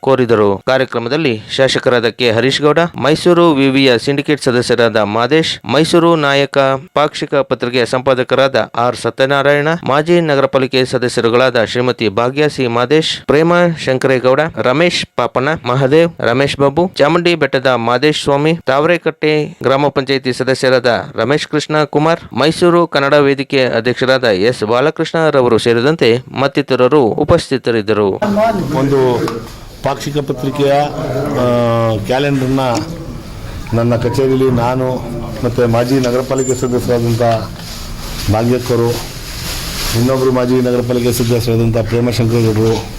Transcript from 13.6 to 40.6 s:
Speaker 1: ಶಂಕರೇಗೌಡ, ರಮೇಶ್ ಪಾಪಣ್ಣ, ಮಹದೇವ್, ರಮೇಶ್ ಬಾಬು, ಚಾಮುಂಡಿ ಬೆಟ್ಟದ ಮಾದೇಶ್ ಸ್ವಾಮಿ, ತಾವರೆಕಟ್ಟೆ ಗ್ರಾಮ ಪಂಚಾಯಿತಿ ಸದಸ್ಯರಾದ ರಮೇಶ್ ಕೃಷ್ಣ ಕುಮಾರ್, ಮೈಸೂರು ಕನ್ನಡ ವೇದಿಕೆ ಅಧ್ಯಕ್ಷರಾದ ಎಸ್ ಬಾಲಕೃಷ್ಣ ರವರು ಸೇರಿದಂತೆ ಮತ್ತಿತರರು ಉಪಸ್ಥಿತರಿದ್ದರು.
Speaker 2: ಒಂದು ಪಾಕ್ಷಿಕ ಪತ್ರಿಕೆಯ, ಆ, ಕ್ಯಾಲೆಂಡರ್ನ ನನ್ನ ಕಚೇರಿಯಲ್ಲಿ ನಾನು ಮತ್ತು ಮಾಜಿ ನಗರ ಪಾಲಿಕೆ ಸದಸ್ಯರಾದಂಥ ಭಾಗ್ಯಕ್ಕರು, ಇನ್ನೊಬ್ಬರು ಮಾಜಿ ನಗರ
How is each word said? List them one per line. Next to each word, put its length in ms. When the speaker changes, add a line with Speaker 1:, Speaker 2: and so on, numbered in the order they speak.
Speaker 1:
ಶಂಕರೇಗೌಡ, 560
ರಮೇಶ್ 500
ಪಾಪಣ್ಣ, 320
ಮಹದೇವ್, 440
ರಮೇಶ್ 400
ಬಾಬು, 380
ಚಾಮುಂಡಿ 360
ಬೆಟ್ಟದ 320
ಮಾದೇಶ್ 560
ಸ್ವಾಮಿ, 440
ತಾವರೆಕಟ್ಟೆ 960
ಗ್ರಾಮ 260
ಪಂಚಾಯಿತಿ 440
ಸದಸ್ಯರಾದ 720
ರಮೇಶ್ 320
ಕೃಷ್ಣ 380
ಕುಮಾರ್, 500
ಮೈಸೂರು 520
ಕನ್ನಡ 280
ವೇದಿಕೆ 500
ಅಧ್ಯಕ್ಷರಾದ 600
ಎಸ್ 400
ಬಾಲಕೃಷ್ಣ 680
ರವರು 280
ಸೇರಿದಂತೆ 600
ಮತ್ತಿತರರು 600
ಉಪಸ್ಥಿತರಿದ್ದರು. 1200
Speaker 2:
ಒಂದು 440
ಪಾಕ್ಷಿಕ 340
ಪತ್ರಿಕೆಯ, 560
ಆ, 140
ಕ್ಯಾಲೆಂಡರ್ನ 540
ನನ್ನ 220
ಕಚೇರಿಯಲ್ಲಿ 540
ನಾನು 500
ಮತ್ತು 240
ಮಾಜಿ 260
ನಗರ 340
ಪಾಲಿಕೆ 260
ಸದಸ್ಯರಾದಂಥ 680
ಭಾಗ್ಯಕ್ಕರು, 600
ಇನ್ನೊಬ್ಬರು 320
ಮಾಜಿ 220
ನಗರ 340